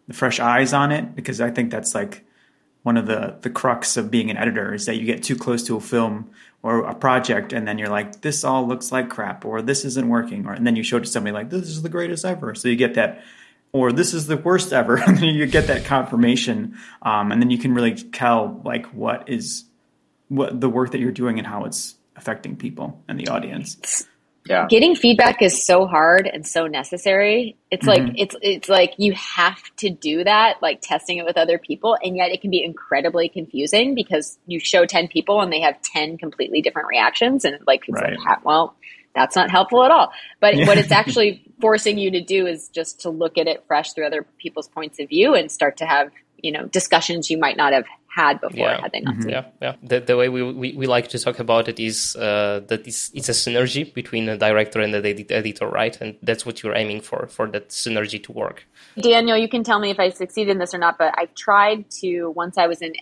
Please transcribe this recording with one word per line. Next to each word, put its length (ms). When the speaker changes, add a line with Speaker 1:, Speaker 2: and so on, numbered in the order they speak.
Speaker 1:
the 60
fresh 260
eyes 320
on 200
it, 220
because 260
I 100
think 200
that's, 240
like, 300
one 140
of 100
the, 360
the 80
crux 460
of 140
being 200
an 60
editor 380
is 120
that 100
you 100
get 160
too 140
close 280
to 120
a 40
film 500
or 160
a 140
project 580
and 160
then 100
you're 100
like, 340
"This 220
all 220
looks 240
like 180
crap," 360
or, 180
"This 220
isn't 240
working," 380
or, 60
and 140
then 80
you 80
show 140
it 40
to 60
somebody 260
like, 180
"This 180
is 140
the 60
greatest 360
ever." 320
So 120
you 80
get 180
that, 280
or, 200
"This 220
is 120
the 100
worst 360
ever." 240
<laughs> 100
And 120
then 160
you 120
get 220
that 160
confirmation. 920
Um, 280
and 100
then 100
you 80
can 140
really 220
tell, 680
like, 220
what 420
is, 360
what 320
the 80
work 240
that 80
you're 120
doing 260
and 80
how 180
it's 300
affecting 400
people 520
and 100
the 100
audience. 800
Speaker 2:
Yeah. 240
Speaker 3:
Getting 280
feedback 440
is 240
so 220
hard 400
and 180
so 220
necessary. 880
It's 160
like, 160
Speaker 1:
Mm-hmm. 140
Speaker 3:
it's, 260
it's 260
like 300
you 140
have 500
to 140
do 340
that, 360
like, 220
testing 360
it 60
with 120
other 220
people. 440
And 140
yet 160
it 80
can 100
be 140
incredibly 640
confusing 680
because 520
you 120
show 260
ten 220
people 360
and 100
they 80
have 220
ten 360
completely 420
different 280
reactions. 560
And, 140
like, 200
it's 120
Speaker 1:
Right. 140
Speaker 3:
like, 120
"Ha-, 160
well, 320
that's 220
not 120
helpful 360
at 80
all." 180
But 160
Speaker 1:
Yeah. 100
Speaker 3:
what 100
it's 140
actually 540
forcing 380
you 120
to 100
do 280
is 200
just 340
to 80
look 280
at 80
it 220
fresh 240
through 140
other 200
people's 300
points 300
of 100
view 260
and 180
start 240
to 100
have, 240
you 80
know, 160
discussions 640
you 80
might 180
not 160
have 120
had 280
before 160
Speaker 4:
Yeah. 140
Speaker 3:
had 100
they 80
not 140
Speaker 1:
Mm-hmm. 80
Speaker 3:
seen. 80
Speaker 4:
Yeah, 140
yeah. 200
The, 180
the 180
way 100
we, 140
we, 320
we 120
like 220
to 100
talk 200
about 300
it 120
is, 340
uh, 520
that 200
it's, 280
it's 160
a 20
synergy 640
between 320
the 100
director 440
and 120
the 60
edit-, 340
editor, 340
right? 320
And 240
that's 220
what 180
you're 140
aiming 240
for, 280
for 240
that 180
synergy 540
to 80
work. 340
Speaker 3:
Daniel, 380
you 100
can 160
tell 160
me 100
if 80
I 120
succeed 400
in 80
this 160
or 40
not, 200
but 180
I 80
tried 540
to, 340
once 220
I 80
was 160
in 200